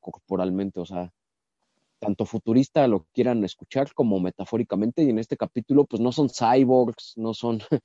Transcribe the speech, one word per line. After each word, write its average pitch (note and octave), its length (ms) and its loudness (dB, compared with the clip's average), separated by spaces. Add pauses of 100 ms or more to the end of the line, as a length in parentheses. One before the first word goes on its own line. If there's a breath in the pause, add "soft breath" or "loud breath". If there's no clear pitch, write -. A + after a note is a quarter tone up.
corporalmente, F#2 800 -6
o F2 60 -10
sea, F2+ 260 -10 (840)
tanto G#2+ 280 -4
futurista C3 640 2
lo G2 260 0
quieran A#2+ 300 0
escuchar - 500 -6
como G#2+ 260 0
metafóricamente, G#2 800 -2
y C#3+ 80 4
en A2 80 0
este A2+ 180 -6
capítulo, C3+ 480 0
pues, A2 160 -4
no B2 120 0
son C#3+ 180 0
cyborgs, B2 840 2
no A2+ 180 -6
son, A#2 260 -4
<laughs> B2+ 240 -2